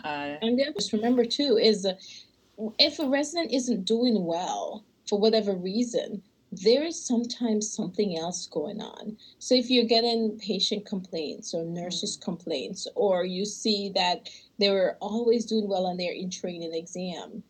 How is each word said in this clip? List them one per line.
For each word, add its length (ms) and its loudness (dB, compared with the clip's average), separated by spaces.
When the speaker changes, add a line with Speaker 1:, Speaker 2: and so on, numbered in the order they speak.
Speaker 1:
Uh, 380 -4
Speaker 2:
And 180 2
then 180 0
just 160 -4
remember, 320 4
too, 360 2
is, 240 4
uh, 100 0
w-, 220 -6
if 200 2
a 80 0
resident 460 0
isn't 320 0
doing 400 2
well 600 -4
for 120 0
whatever 340 4
reason, 720 -2
there 320 4
is 160 -6
sometimes 680 -2
something 480 -2
else 300 -6
going 340 -6
on. 360 -12
So 160 0
if 160 4
you're 160 4
getting 540 2
patient 460 -2
complaints 680 -8
or 100 -2
nurses' 540 -6
Speaker 1:
Mm. 40 -16
Speaker 2:
complaints, 760 -6
or 280 4
you 220 -2
see 440 0
that 400 0
they're 420 4
always 460 2
doing 220 0
well 180 0
on 120 -2
their 140 -2
in-training 640 -6
exam, 760 -8